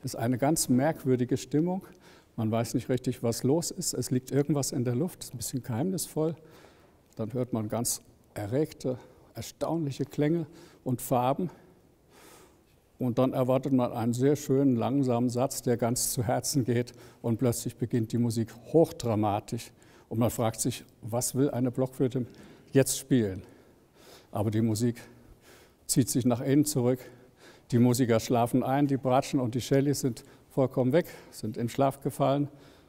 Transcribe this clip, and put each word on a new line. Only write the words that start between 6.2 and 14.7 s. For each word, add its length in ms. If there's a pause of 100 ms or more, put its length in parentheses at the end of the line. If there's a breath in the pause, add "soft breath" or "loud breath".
Dann 180
hört 180
man 160
ganz 360 (320)
erregte, 640 (340 soft breath)
erstaunliche 720
Klänge 400 (380 loud breath)
und 180
Farben. 480 (1500 soft breath)
Und 200
dann 160
erwartet 400
man 200
einen 200
sehr 220
schönen, 400